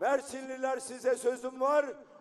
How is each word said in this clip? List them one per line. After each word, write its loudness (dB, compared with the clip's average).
Mersinliler, 0
size 0
sözüm -2
var. 4